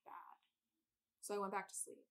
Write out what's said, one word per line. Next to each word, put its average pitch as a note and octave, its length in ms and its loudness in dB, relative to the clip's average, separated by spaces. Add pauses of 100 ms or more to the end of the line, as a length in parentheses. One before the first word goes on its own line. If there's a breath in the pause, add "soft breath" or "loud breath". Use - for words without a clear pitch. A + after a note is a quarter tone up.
bad." - 320 -10 (840)
So - 120 0
I G3+ 60 6
went G3 120 4
back G3 180 2
to - 60 -6
sleep. - 360 -4